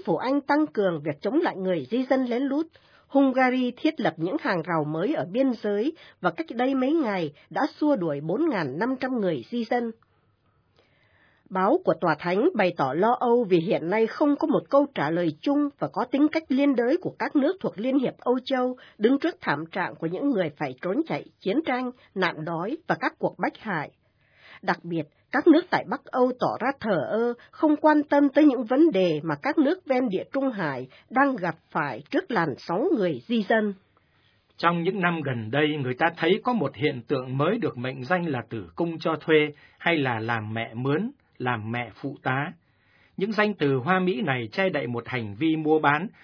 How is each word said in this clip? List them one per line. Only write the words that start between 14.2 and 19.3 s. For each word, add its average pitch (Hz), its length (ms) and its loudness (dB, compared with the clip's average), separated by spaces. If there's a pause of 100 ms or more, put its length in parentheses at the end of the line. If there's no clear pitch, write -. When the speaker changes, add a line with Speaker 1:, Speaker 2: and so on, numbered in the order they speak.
Speaker 1:
có 294 120 -2
một 214 220 2
câu 285 160 4 (100)
trả 151 140 0
lời 165 320 0
chung 285 280 0 (100)
và 151 140 -2
có 220 180 -4
tính 294 160 4
cách 320 200 -4
liên 277 280 2
đới 240 260 2
của 147 180 -6
các 254 160 -2
nước 311 240 2
thuộc 196 200 -4
Liên 262 200 0
hiệp - 200 -2
Âu 247 260 0
Châu 254 320 -2 (200)
đứng 254 220 2
trước 339 220 -2